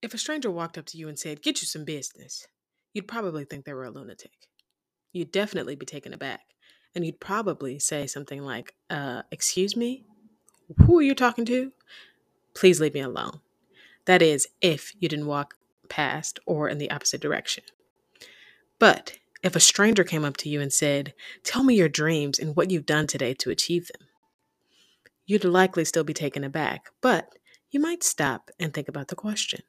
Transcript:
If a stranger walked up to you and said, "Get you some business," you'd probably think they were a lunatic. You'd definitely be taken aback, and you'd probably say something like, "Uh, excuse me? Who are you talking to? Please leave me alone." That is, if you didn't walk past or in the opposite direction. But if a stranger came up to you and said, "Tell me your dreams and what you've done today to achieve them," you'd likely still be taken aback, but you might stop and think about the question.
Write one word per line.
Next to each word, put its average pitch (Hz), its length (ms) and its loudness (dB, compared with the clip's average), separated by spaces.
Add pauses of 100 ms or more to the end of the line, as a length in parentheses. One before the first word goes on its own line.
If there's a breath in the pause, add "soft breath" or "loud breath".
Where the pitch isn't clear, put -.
If 233 120 -10
a 233 40 -10
stranger 294 320 -4
walked 170 280 -6
up 156 100 -14
to - 100 -16
you 160 120 -12
and 147 100 -14
said, 151 220 -10
"Get 302 200 -2
you - 60 -6
some 156 160 -8
business," 139 640 -12 (460)
you'd 196 140 -8
probably 185 360 -6
think 139 220 -14
they 147 80 -12
were 131 100 -10
a 123 80 -12
lunatic. - 560 -20 (640)
You'd 170 180 -6
definitely 190 460 -4
be 143 100 -14
taken 143 280 -14
aback, - 420 -12 (400 soft breath)
and 175 100 -4
you'd 160 140 -10
probably 165 600 -6
say 143 280 -4
something 139 340 -12
like, 127 340 -12 (140)
"Uh, 139 400 -6
excuse 190 460 -2
me? 240 300 -4 (800)
Who 339 140 8
are - 20 4
you 277 120 4
talking 240 340 0
to? 254 260 -2 (800 loud breath)
Please 180 260 6
leave 156 140 0
me 143 80 -4
alone." 131 400 -8 (640 soft breath)
That 180 160 10
is, 151 260 4 (140)
if 165 380 0
you 170 100 0
didn't 147 160 -4
walk 143 300 -4 (340)
past 147 560 -4
or 151 240 0
in 147 80 -6
the 147 140 -6
opposite - 280 -4
direction. - 460 -4 (1120 loud breath)
But - 380 6 (260)
if 180 100 0
a 165 60 2
stranger 202 460 6
came 156 180 -2
up 143 140 -2
to - 120 -8
you 147 120 -2
and 139 100 -4
said, 143 420 0 (300 loud breath)
"Tell 262 200 -2
me 254 120 6
your 170 140 6
dreams 151 500 0
and 151 160 -4
what 180 160 2
you've 165 140 -2
done 151 200 2
today 139 280 -2
to - 160 -6
achieve 170 400 -2
them," - 180 -20 (1200 soft breath)
you'd 202 180 2
likely 185 400 4
still 156 220 0
be 151 80 -4
taken 143 320 -4
aback, 139 440 -4 (120)
but 233 340 2 (340 soft breath)
you 285 120 0
might 339 200 -2
stop - 560 -2
and 156 160 -4
think 147 140 -6
about 139 220 -10
the - 80 -10
question. - 520 -6